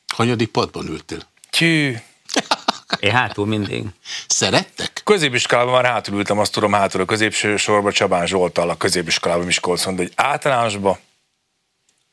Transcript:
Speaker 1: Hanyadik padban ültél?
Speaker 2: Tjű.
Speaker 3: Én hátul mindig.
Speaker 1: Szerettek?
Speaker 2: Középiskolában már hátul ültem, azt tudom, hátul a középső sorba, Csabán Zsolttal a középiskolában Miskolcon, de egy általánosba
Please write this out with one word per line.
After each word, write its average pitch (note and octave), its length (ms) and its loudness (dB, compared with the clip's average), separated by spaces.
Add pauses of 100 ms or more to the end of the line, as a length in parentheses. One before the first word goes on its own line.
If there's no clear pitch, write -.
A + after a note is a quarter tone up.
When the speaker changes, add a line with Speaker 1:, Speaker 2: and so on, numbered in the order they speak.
(140)
Speaker 1:
Hanyadik A#2 340 0
padban - 380 -4
ültél? D#2 360 -10 (280)
Speaker 2:
Tjű. D#3 460 2 (1040)
Speaker 3:
Én G2+ 100 0
hátul G#2+ 360 0
mindig. A2 380 -2 (420)
Speaker 1:
Szerettek? - 800 -2
Speaker 2:
Középiskolában B2+ 680 2
már B2+ 120 4
hátul A2 300 0
ültem, G2+ 240 0
azt G#2 140 0
tudom, G#2 200 2
hátul G2 280 2
a F#2 40 2
középső G#2+ 520 0
sorba, G2+ 360 2
Csabán F2+ 340 2
Zsolttal F2 440 2
a E2+ 60 -2
középiskolában F2 680 0
Miskolcon, F2+ 520 -2
de F2+ 60 -2
egy F2+ 120 -6
általánosba B2+ 840 0 (1160)